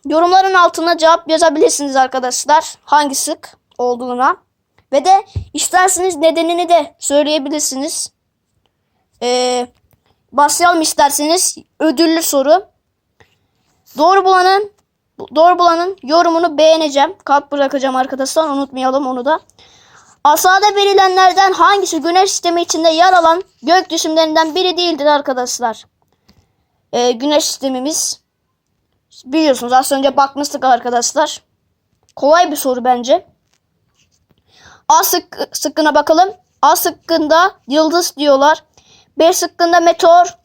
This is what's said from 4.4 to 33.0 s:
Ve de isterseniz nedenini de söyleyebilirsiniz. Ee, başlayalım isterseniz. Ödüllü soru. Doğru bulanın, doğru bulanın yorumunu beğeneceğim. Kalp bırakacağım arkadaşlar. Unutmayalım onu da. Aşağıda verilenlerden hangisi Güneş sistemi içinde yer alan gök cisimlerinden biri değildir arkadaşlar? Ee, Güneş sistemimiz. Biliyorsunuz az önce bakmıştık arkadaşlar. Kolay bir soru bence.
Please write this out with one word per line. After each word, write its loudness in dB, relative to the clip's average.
Ve 0
de 4
isterseniz 0
nedenini -2
de 0
söyleyebilirsiniz. -4
Ee, -2
başlayalım 2
isterseniz. -2
Ödüllü 0
soru. 0
Doğru 2
bulanın, 0
doğru 4
bulanın 0
yorumunu 0
beğeneceğim. 2
Kalp -2
bırakacağım -2
arkadaşlar. -2
Unutmayalım -4
onu -8
da. -2
Aşağıda 2
verilenlerden 2
hangisi 2
Güneş 0
sistemi -2
içinde -2
yer 4
alan 2
gök 0
cisimlerinden -2
biri -2
değildir -4
arkadaşlar? -4
Ee, 0
Güneş -2
sistemimiz. -6
Biliyorsunuz 0
az 2
önce 0
bakmıştık -4
arkadaşlar. -2
Kolay 2
bir -6
soru -4
bence. 0